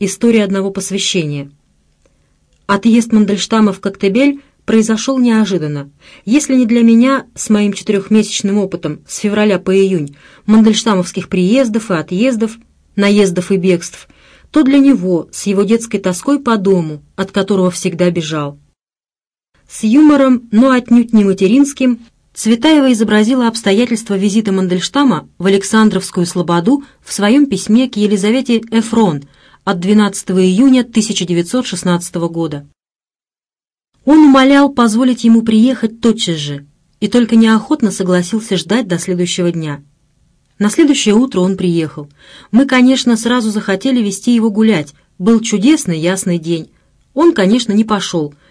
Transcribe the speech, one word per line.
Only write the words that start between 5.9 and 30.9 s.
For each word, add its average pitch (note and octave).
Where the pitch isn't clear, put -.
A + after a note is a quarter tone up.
Если C4
не B3+
для A#3
меня, B3
с -
моим G#3
четырехмесячным G#3
опытом F3
с -
февраля G#3
по F#3
июнь, F#3
мандельштамовских G#3
приездов A3
и F3+
отъездов, G#3+
наездов G3
и G3
бегств, F3
то -
для C4+
него F#3
с -
его G3+
детской A3
тоской G3
по A#3+
дому, F3
от F#3+
которого F#3+
всегда F3
бежал. D3+
С -
юмором, C4+
но B3
отнюдь A#3+
не G#3+
материнским, A3+
Цветаева C4
изобразила A3
обстоятельства A3
визита G3+
Мандельштама F#3+
в E3+
Александровскую G3
слободу F3
в -
своем A#3+
письме A#3+
к -
Елизавете G#3+
Эфрон A3
от F#3
двенадцатого G3
июня A#3+
тысяча G#3+